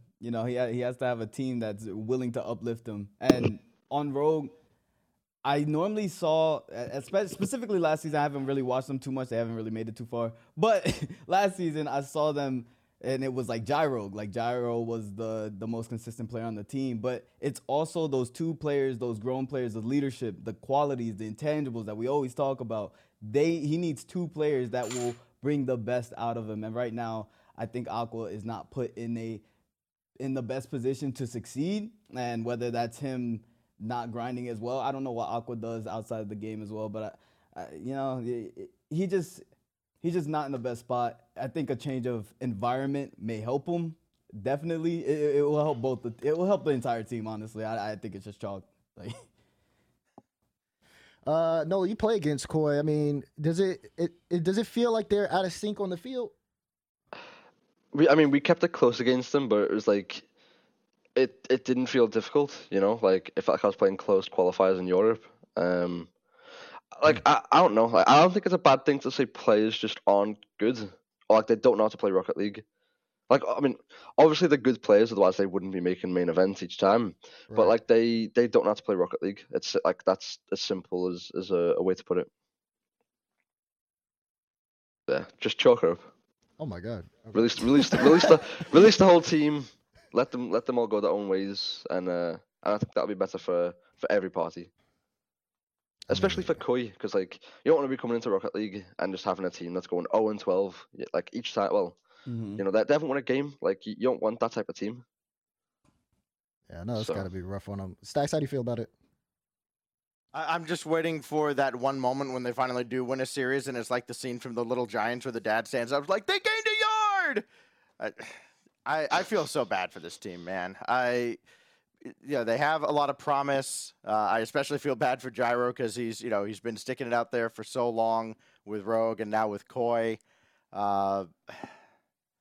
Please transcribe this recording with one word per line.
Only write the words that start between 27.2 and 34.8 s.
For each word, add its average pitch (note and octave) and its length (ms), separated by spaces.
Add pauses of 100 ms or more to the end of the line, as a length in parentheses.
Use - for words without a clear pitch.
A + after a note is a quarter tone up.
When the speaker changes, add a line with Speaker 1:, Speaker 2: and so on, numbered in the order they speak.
Speaker 1:
I A#2 80
think A#2 240
Aqua A2+ 360
is G2 200
not A2 260
put B2 280
in A#2 180
a, A2+ 240 (800)
in C3+ 140
the C3 80
best C3 280
position C3 420
to C3 140
succeed, F#3 640 (240)
and A#2+ 300
whether A#2+ 260
that's A#2 280
him B2 420 (400)
not A#2+ 320
grinding B2 360
as A#2 100
well. A#2+ 200
I C3 140